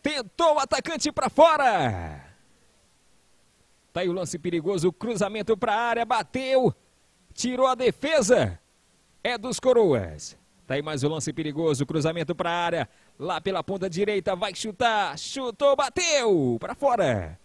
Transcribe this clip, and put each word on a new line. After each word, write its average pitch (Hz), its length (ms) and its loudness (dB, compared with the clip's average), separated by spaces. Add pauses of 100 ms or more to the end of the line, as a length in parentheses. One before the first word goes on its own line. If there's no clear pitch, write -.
Tentou 294 520 0
o 302 40 2
atacante 294 540 -2
pra 277 160 -2
fora. 160 960 4 (1700)
Tá 170 80 -6
aí 185 80 -2
o 175 60 -2
lance 180 240 -6
perigoso. 170 520 -2
Cruzamento 208 680 -2
pra 220 160 0
área. 233 320 0
Bateu. 254 680 0 (600)
Tirou 254 320 0
a 262 80 2
defesa. 226 840 2 (640)
É 240 140 -2
dos 226 240 -6
Coroas. 139 800 2 (280)
Tá - 60 -6
aí 139 80 -2
mais 147 240 -4
um 147 60 2
lance 156 240 -6
perigoso. 151 500 -2
Cruzamento 160 500 -4
pra 165 160 -4
área. 170 380 -2 (300)
Lá 160 240 -6
pela 190 200 -4
ponta 190 280 -6
direita. 196 440 -2
Vai 190 200 -6
chutar. 208 640 -2
Chutou. 269 580 0
Bateu. 240 800 2
Pra - 160 -8
fora. 131 720 0